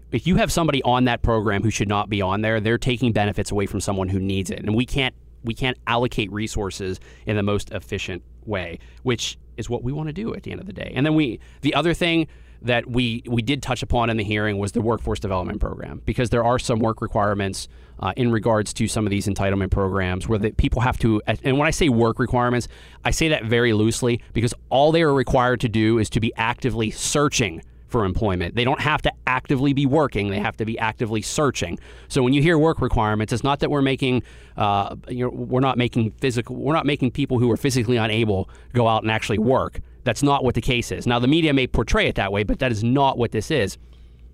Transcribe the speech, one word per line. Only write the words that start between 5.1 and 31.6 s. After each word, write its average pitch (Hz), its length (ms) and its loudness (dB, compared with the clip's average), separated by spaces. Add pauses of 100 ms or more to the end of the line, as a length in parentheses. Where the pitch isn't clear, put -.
we 113 100 -4
can't 127 220 -2 (120)
allocate 120 420 0
resources 101 680 -6 (260)
in 110 80 -2
the 104 80 0
most 101 300 -2
efficient 95 500 -8 (220)
way, 87 340 -6 (240)
which - 360 -4 (180)
is 113 120 -8
what 117 140 -4
we 123 80 -4
wanna 156 220 -6
do 202 240 -8
at - 80 -14
the - 80 -10
end - 80 -12
of 190 60 -14
the 202 60 -14
day. - 220 -10
And 127 100 0
then 156 120 2
we, 135 240 0 (220)
the 147 120 0
other 156 200 2
thing 165 340 0 (320)
that 120 280 0
we, 120 380 -2
we 117 160 0
did 131 180 0
touch - 220 -4
upon 117 260 2
in 113 80 0
the 110 60 0
hearing 104 360 0
was 101 120 -2
the 117 100 -2
workforce 110 380 0
development 95 420 -4
program, - 440 -6
because 117 260 0
there 117 140 2
are 120 160 2
some 120 180 0
work 110 240 0
requirements, 101 640 -2 (320)
uh, 95 180 -4
in 120 140 2
regards 110 440 2
to 110 120 0
some 107 180 -2
of 101 60 0
these 101 160 0
entitlement 98 460 0
programs 92 560 0
where 110 100 2
the 107 140 0
people 135 280 0
have 120 180 0
to, 110 280 2
and 131 320 0
when 147 80 2
I 156 60 0
say 175 160 2
work 113 320 2
requirements, 120 480 0 (360)
I 123 60 2
say 160 180 0
that 123 160 0
very 117 280 4
loosely 113 500 2 (120)
because 113 200 0 (160)
all 147 220 6
they 170 100 4
are 147 100 4
required 127 500 2
to 123 60 0
do 110 300 4
is 104 120 0
to 117 100 0
be 117 160 -2
actively 113 560 -2
searching 120 680 0 (300)
for 117 140 2
employment. 90 500 -2
They 120 80 2
don't 139 160 0
have 147 220 0
to 151 100 0 (140)
actively 135 480 0
be 143 100 2
working. 123 460 0
They 101 80 -4
have 104 180 -4
to 113 80 -4
be 113 140 -6
actively 110 420 -2
searching. 120 580 -2 (300)